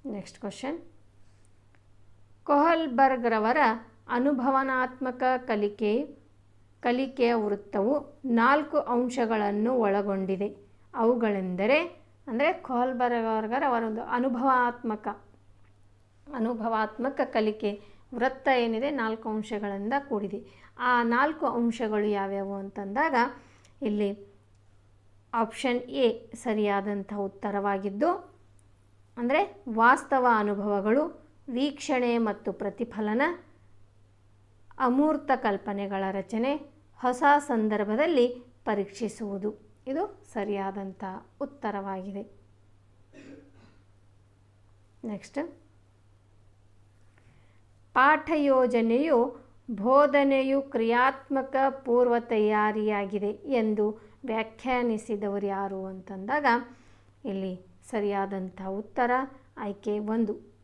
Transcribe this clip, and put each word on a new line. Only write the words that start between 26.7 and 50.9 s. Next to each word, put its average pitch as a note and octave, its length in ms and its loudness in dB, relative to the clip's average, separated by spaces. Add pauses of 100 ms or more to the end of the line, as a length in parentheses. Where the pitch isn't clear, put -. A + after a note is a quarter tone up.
ಉತ್ತರವಾಗಿದ್ದು, G3+ 1160 -2 (880)
ಅಂದರೆ C#4+ 520 0
ವಾಸ್ತವ B3 640 4
ಅನುಭವಗಳು, G#3 960 0 (200)
ವೀಕ್ಷಣೆ B3 680 0
ಮತ್ತು G#3+ 340 -2
ಪ್ರತಿಫಲನ, G#3+ 680 -4 (1600)
ಅಮೂರ್ತ C4+ 580 2
ಕಲ್ಪನೆಗಳ G3+ 760 -4
ರಚನೆ, A3+ 460 -2 (380)
ಹೊಸ B3+ 280 -2 (160)
ಸಂದರ್ಭದಲ್ಲಿ A#3 880 2 (360)
ಪರೀಕ್ಷಿಸುವುದು. G3+ 880 -4 (320)
ಇದು E4+ 460 -6
ಸರಿಯಾದಂಥ G3 720 -6 (360)
ಉತ್ತರವಾಗಿದೆ. G3 800 -8 (2750)
ನೆಕ್ಸ್ಟ್, B3+ 540 -10 (2250)
ಪಾಠ D4+ 400 4
ಯೋಜನೆಯು B3+ 1000 4 (340)
ಬೋಧನೆಯು C4+ 920 4
ಕ್ರಿಯಾತ್ಮಕ C4 920 0 (140)